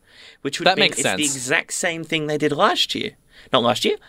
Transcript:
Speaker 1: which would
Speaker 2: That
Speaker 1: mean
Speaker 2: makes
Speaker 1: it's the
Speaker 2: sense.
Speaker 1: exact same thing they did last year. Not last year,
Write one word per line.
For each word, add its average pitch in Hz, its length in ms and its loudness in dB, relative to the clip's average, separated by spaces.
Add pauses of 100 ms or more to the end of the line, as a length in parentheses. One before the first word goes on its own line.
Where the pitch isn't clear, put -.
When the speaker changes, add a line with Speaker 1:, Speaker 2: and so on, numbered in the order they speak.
(420)
Speaker 1:
which 139 180 -6
would 170 80 2
Speaker 2:
That 190 100 4
Speaker 1:
mean 208 80 4
Speaker 2:
makes - 140 -2
Speaker 1:
it's - 40 -2
the 120 60 2 (140)
Speaker 2:
sense. 139 120 -2
Speaker 1:
exact 135 380 -2
same 165 300 -4
thing 156 240 -2
they 151 100 -2
did 147 140 0
last 202 420 0
year. - 180 -6 (420)
Not 120 100 4
last 117 220 2
year, 220 100 2 (140)